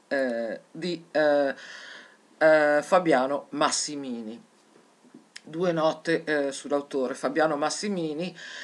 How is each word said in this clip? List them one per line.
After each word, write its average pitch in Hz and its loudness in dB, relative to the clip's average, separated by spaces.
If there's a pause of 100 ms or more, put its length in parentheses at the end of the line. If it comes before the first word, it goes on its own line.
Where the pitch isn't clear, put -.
eh, 117 -2 (100)
di, 165 -6
eh, 143 2 (840)
eh, 151 6
Fabiano 143 2
Massimini. 131 -4 (1000)
Due 170 -2
note, 160 0
eh, 143 0
sull'autore. 135 -4
Fabiano 151 0
Massimini, 160 -4 (280)